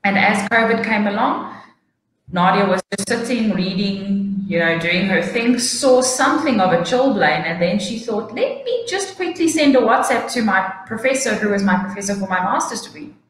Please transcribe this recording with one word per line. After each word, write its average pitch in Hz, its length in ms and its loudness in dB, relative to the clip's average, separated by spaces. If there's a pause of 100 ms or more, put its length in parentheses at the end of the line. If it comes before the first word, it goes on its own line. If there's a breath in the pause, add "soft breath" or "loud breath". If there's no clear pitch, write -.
And 202 140 0
as 202 320 2
covid 220 340 2
came 208 240 0
along, 226 480 -2 (760 loud breath)
Nadia 185 340 4
was 185 160 2 (100)
just 196 160 -2
sitting, 233 440 0
reading, 196 960 -2
you 170 120 0
know, 165 200 2
doing 175 280 0
her 185 140 2
thing, 240 380 0
saw 254 420 4
something 285 580 2
of 185 140 4
a 170 40 4
chilblain, 202 680 2
and 170 160 -4
then 196 180 0
she 226 200 -6
thought, 220 340 -6
"Let 523 300 -2
me 480 240 -4
just 392 280 -6
quickly 339 320 -2
send 294 280 4
a 254 40 8
WhatsApp 233 540 2
to 247 80 -2
my 190 200 2 (240)
professor, 240 500 -2
who 208 140 -2
was 196 140 2
my 202 200 2
professor 196 320 -6
for 190 120 -6
my 185 140 -2
master's 226 400 -2
degree. 151 320 -18 (160)